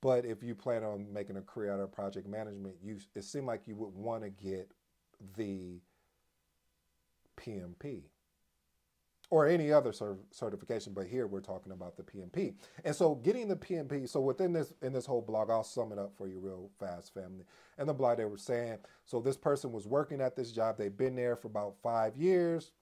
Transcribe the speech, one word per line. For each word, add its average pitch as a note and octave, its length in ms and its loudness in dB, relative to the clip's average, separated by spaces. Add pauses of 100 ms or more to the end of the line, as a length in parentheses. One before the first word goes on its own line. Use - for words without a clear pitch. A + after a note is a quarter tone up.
But B2+ 240 4
if A2+ 200 -6
you A#2+ 100 -4
plan A2+ 300 -2
on G#2 280 -4
making G2+ 260 -6
a F#2+ 40 -8
career G2+ 320 -4
out G2 60 -2
of G2 100 -2
project G2 380 -6
management, G2+ 560 -8
you, G#2 140 -8 (180)
it G2+ 80 -8
seemed C#3 220 -6
like A2+ 200 -4
you A2+ 80 -10
would G2+ 200 -8
wanna A2 360 -6
get F#2+ 400 -8 (680)
the F#2+ 440 -6 (1600)
P - 160 -10
M F2+ 260 -8
P A#2+ 260 -8 (1200)
or D#3 180 8
any D#3+ 240 6
other C3+ 220 8
cer-, G#2 240 -4 (140)
certification, G#2 640 -6
but F#2+ 120 -4
here A#2 200 -2
we're G2 140 -4
talking F#2+ 320 -10
about F2+ 240 -12
the - 60 -14
P G2 200 -14
M F2+ 80 -14
P. - 220 -2 (320)
And D3 100 0
so D#3 220 6
getting G#3 320 2
the F#3+ 80 2
P - 200 -4
M D3+ 100 -2
P, C3+ 200 -2
so C#3 140 0
within D#3 340 4
this, D#3 260 0
in C3 120 -2
this B2+ 120 0
whole B2 160 2
blog, G#2+ 300 0
I'll A2+ 140 4
sum A2 280 -4
it G2+ 60 -6
up G2 180 -4
for G2 120 -8
you F#2 100 -8
real F#2+ 400 -8
fast, F2 340 -8
family. F#2 320 -10 (340)
In C#3+ 80 -2
the D3+ 60 0
blog, B2+ 240 4
they A2+ 80 0
were G#2 140 -4
saying, A#2+ 400 -2 (260)
so A#2+ 160 0
this C3+ 160 2
person C#3+ 340 2
was G#2+ 160 -6
working C#3 360 0
at B2+ 140 2
this A#2+ 140 -2
job. A2+ 280 2
They've G2+ 180 0
been B2+ 180 2
there B2 220 2
for A#2 120 -10
about G#2 340 -2
five A2+ 340 2
years E3+ 640 4